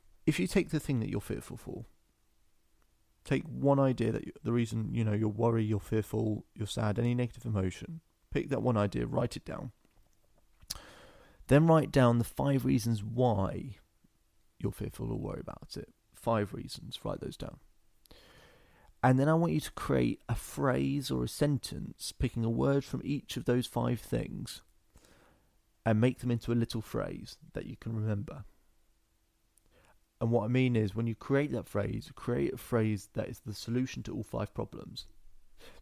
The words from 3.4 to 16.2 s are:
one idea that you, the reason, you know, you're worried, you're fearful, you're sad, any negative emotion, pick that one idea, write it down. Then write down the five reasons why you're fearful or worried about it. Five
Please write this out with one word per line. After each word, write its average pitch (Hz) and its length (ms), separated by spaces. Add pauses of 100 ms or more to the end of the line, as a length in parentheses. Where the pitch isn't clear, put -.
one 135 360
idea 120 320
that 110 140
you, - 60 (120)
the 113 80
reason, 113 420
you 117 100
know, 110 100
you're 107 160
worried, 113 380
you're 107 120
fearful, 110 640 (100)
you're 107 120
sad, 107 300
any 120 160
negative 123 320
emotion, 107 560 (300)
pick - 180
that 127 120
one 113 160
idea, 104 280
write 117 300
it - 100
down. - 260 (1800)
Then 151 200
write 160 240
down 120 260
the 117 60
five 135 420
reasons 117 380
why 110 760 (800)
you're 110 140
fearful 113 400
or 110 80
worried 104 220
about - 340
it. - 140 (240)
Five 107 400